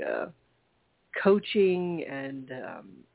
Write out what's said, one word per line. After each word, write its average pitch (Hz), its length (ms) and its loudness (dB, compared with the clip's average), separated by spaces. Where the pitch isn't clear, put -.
uh, - 220 -4
coaching 185 840 4
and, 135 460 -8
um, 92 540 -12